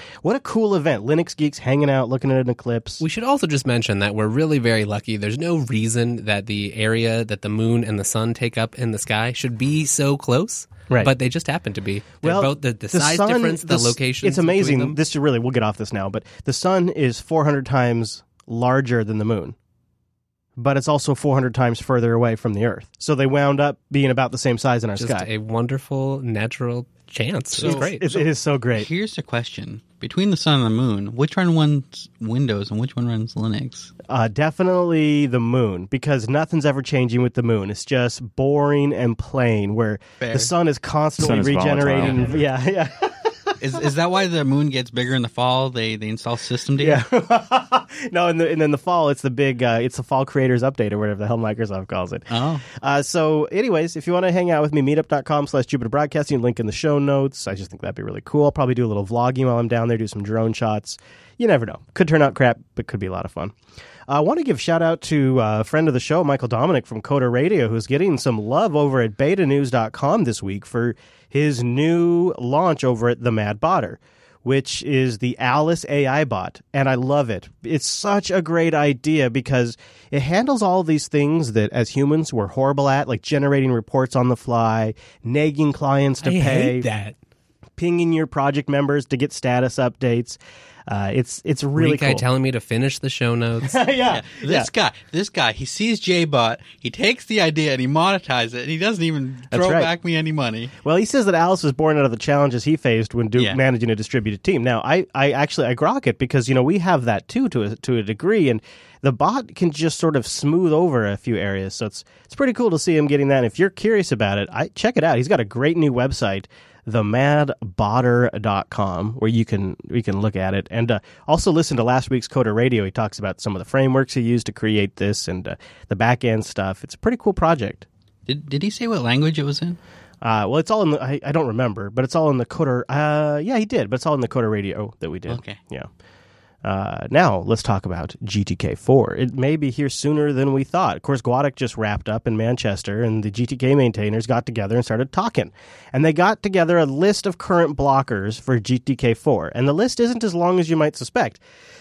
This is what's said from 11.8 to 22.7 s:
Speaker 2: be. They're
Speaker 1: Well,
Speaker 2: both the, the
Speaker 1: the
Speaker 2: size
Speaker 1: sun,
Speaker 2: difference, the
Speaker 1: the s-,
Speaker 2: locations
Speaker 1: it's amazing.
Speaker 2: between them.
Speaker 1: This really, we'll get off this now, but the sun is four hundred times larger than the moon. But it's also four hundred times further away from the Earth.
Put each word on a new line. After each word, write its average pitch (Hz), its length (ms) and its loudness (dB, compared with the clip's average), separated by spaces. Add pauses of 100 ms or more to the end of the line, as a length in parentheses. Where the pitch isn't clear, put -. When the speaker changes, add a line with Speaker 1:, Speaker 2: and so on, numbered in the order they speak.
Speaker 2:
be. 98 200 -4 (200)
They're 165 120 0
Speaker 1:
Well, 190 80 2
Speaker 2:
both 143 200 0
the, 135 120 0
the 107 140 -10
Speaker 1:
the 175 120 0
Speaker 2:
size 156 180 2
Speaker 1:
sun, 202 120 2
Speaker 2:
difference, 196 320 0
the 165 60 -12
Speaker 1:
the 170 80 0
s-, 120 100 2
Speaker 2:
locations 127 420 0
Speaker 1:
it's 147 120 0
amazing. 170 380 2
Speaker 2:
between - 20 2
them. 143 160 -2
Speaker 1:
This 151 200 -2
really, 139 220 2
we'll 120 140 -2
get 123 100 0
off 107 160 -2
this 107 160 -8
now, 98 160 -4
but 104 140 -6 (220)
the 135 80 -2
sun 185 360 2
is 131 320 -2
four 160 240 0
hundred 139 220 0
times 120 560 0 (240)
larger 123 560 2
than 107 160 -2
the 107 60 -2
moon. 104 280 -2 (1040)
But 135 200 0
it's 131 100 -2
also 147 260 0
four 135 220 0
hundred 127 180 0
times 120 260 0
further 120 340 0
away 117 220 2
from 107 200 -4
the 104 100 0
Earth. - 320 -6